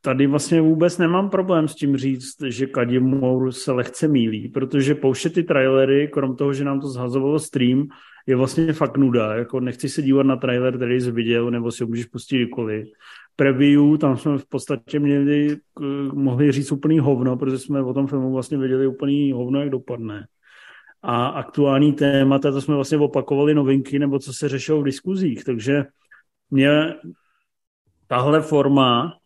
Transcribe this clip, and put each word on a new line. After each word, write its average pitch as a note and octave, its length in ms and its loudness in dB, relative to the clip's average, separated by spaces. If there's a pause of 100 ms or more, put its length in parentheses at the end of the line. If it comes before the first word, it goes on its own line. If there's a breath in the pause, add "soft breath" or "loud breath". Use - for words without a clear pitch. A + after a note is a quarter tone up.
tady C3+ 240 2
vlastně D3 340 2
vůbec E3 380 2
nemám F#3 320 0
problém F#3 380 0
s D#3 60 -8
tím C#3+ 220 0
říct, C3 520 -6
že B2 180 -4
Kadim B2+ 360 0
Moore C3 500 0
se C3+ 200 -6
lehce B2 360 -2
mýlí, A2+ 400 0
protože C3+ 460 0
pouštět C#3 360 -2
ty E3+ 120 -2
trailery, C3+ 680 2
krom C3+ 280 -2
toho, C#3 160 -2
že C#3 120 -4
nám C#3 160 -2
to C#3 80 -10
zhazovalo C3 500 -2
stream, C3+ 480 0 (400 loud breath)
je C3 100 2
vlastně D3+ 360 0
fakt C3+ 240 -2
nuda. A#2+ 380 2
Jako A#2+ 260 -6
nechci B2 280 -6
se - 140 -6
dívat C3+ 200 4
na C3+ 140 2
trailer, B2+ 400 -2
který B2 240 0
jsi B2 100 -2
viděl, A#2 400 0
nebo A#2 220 -4
si B2 100 -8
ho A2+ 60 -4
můžeš A#2 180 -6
pustit B2+ 300 -8
kdykoliv. A2 520 -4 (480 loud breath)
Preview, C#3+ 600 4
tam C#3 180 2
jsme C#3+ 220 -2
v - 80 -10
podstatě C#3 520 -6
měli, D3 580 0 (180)
k-, C#3 380 -6
mohli C#3 400 2
říct C#3 200 -2
úplný D3+ 260 0
hovno, B2+ 380 2
protože C3 220 -4
jsme C#3 240 -4
o C3 120 -4
tom C#3 120 0
filmu C3 260 -4
vlastně C3 260 -4
věděli C3 280 0
úplný C#3 460 -2
hovno, B2+ 280 -2
jak C#3+ 100 -4
dopadne. A2+ 560 -8 (760 loud breath)
A A#2+ 240 -2
aktuální C#3+ 680 2
témata, C#3 600 2
to C3+ 80 -2
jsme D3 140 -2
vlastně C#3+ 240 0
opakovali D3 560 0
novinky, C#3 440 0
nebo C#3+ 200 0
co C3+ 140 -8
se D3 160 -6
řešilo C#3+ 320 -2
v C#3+ 40 -4
diskuzích. E3+ 600 -4
Takže C3+ 400 0 (680 soft breath)
mně D3 440 2 (1120)
tahle C#3 340 2
forma C#3 720 2 (120)